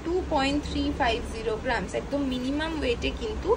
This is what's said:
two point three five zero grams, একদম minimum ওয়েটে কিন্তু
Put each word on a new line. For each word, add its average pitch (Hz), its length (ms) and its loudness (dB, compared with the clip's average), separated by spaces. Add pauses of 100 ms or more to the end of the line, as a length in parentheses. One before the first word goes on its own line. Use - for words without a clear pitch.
two 339 80 0 (200)
point 277 340 4
three 285 160 0 (160)
five 233 200 4 (140)
zero 220 200 -2 (100)
grams, 226 280 0 (100)
একদম 285 200 -2 (120)
minimum 277 380 0 (100)
ওয়েটে 254 280 0 (120)
কিন্তু 311 340 -2